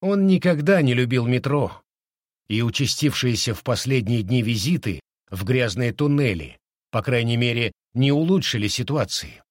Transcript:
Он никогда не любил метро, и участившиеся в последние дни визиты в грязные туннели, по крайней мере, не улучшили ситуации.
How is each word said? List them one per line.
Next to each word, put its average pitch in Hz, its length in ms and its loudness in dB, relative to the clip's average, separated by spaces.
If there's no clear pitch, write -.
Он 196 260 2
никогда 180 540 4
не 127 120 4
любил 123 320 2
метро, 123 560 0
и 107 140 0
участившиеся 123 920 0
в - 100 -10
последние 120 600 0
дни 117 180 0
визиты 110 580 -2
в 95 160 -8
грязные 120 480 0
туннели, 139 640 0
по 113 100 -2
крайней 117 360 0
мере, 120 340 0
не 135 180 2
улучшили 147 560 0
ситуации. - 840 -4